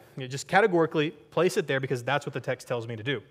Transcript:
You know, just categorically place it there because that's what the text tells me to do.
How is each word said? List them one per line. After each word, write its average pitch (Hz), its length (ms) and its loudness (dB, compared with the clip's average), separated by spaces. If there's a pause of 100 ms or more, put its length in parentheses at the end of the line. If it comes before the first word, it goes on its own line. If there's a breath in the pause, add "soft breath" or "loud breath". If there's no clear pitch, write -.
(160)
You 135 80 -10
know, 127 40 -10
just 131 200 -10
categorically 170 640 4
place - 460 0
it 175 80 0
there 139 140 0
because 131 240 -4
that's 139 220 -2
what 139 80 -10
the 135 60 -4
text 123 280 -6
tells 117 200 -4
me 117 80 -8
to 107 80 -10
do. 127 280 -2